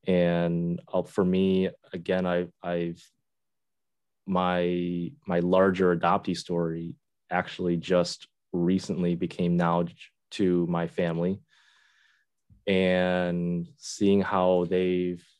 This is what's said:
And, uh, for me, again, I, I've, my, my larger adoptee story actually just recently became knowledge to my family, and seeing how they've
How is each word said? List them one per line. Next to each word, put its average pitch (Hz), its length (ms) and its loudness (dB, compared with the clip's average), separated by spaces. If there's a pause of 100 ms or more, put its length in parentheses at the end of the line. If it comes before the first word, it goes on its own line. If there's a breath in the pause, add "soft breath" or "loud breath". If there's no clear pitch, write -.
And, 85 720 0 (120)
uh, 92 100 0
for 95 220 -2
me, 95 440 2 (240)
again, 92 340 -2
I, 90 200 -2 (160)
I've, 87 400 -4 (1200)
my, 90 840 0 (160)
my 87 140 0
larger 92 560 4
adoptee 87 400 0
story 85 580 -6 (360)
actually 90 460 -2
just 87 500 0 (260)
recently 90 640 0
became 87 400 -2
knowledge 87 540 0 (220)
to 90 360 0
my 85 200 -2
family, 87 520 -2 (1300 soft breath)
and 90 1080 0
seeing 101 440 2
how 92 480 2
they've 90 560 0 (160)